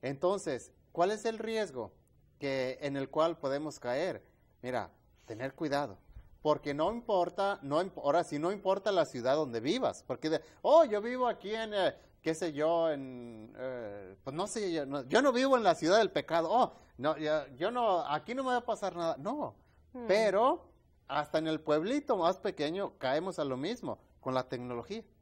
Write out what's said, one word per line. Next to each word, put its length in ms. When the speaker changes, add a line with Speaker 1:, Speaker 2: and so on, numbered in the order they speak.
Speaker 1:
Entonces, 680
¿cuál 200
es 140
el 140
riesgo 520
que, 420
en 160
el 120
cual 280
podemos 420
caer? 440
Mira, 300
tener 280
cuidado, 440
porque 320
no 180
importa, 720
no 200
imp-, 220
ahora 200
sí, 160
no 120
importa 400
la 140
ciudad 300
donde 240
vivas, 480
porque 220
de, 120
"Oh, 240
yo 160
vivo 260
aquí 260
en, 200
eh, 220
qué 100
sé 200
yo, 360
en, 680
eh, 680
pues 120
no 120
sé, 240
yo 140
no, 220
yo 140
no 100
vivo 260
en 60
la 120
ciudad 240
del 120
pecado, 400
oh, 220
no, 200
yo, 380
yo 160
no, 360
aquí 260
no 100
me 80
va 60
a 80
pasar 300
nada", 240
no, 360
Speaker 2:
Hmm. 140
Speaker 1:
pero 640
hasta 320
en 80
el 120
pueblito 580
más 200
pequeño 640
caemos 400
a 40
lo 140
mismo, 400
con 140
la 120
tecnología 560